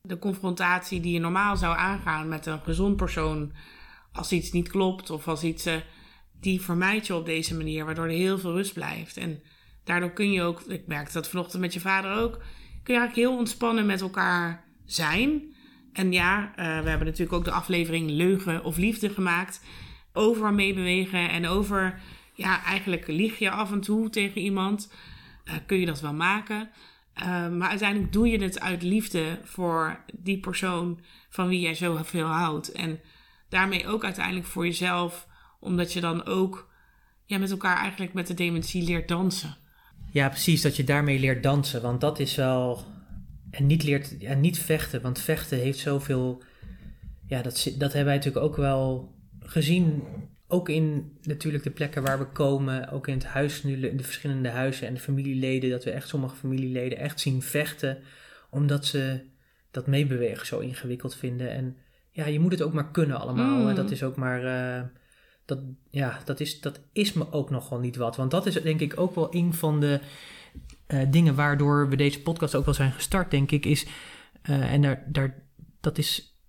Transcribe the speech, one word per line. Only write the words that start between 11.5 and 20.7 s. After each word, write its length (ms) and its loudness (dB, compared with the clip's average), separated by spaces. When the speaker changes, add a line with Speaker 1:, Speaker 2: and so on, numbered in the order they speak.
Speaker 1:
met 120 -2
je 60 -6
vader 320 0
ook, 200 0
kun 100 0
je 60 6
eigenlijk 160 0
heel 80 0
ontspannen 480 0
met 160 2
elkaar 640 0
zijn. 680 0
En 180 2
ja, 440 2
eh, 100 -6
we 60 0
hebben 180 2
natuurlijk 260 -2
ook 120 0
de 60 -2
aflevering 580 0
Leugen 540 2
of 140 -4
Liefde 320 2
gemaakt. 520 -2
Over 400 4
meebewegen 760 2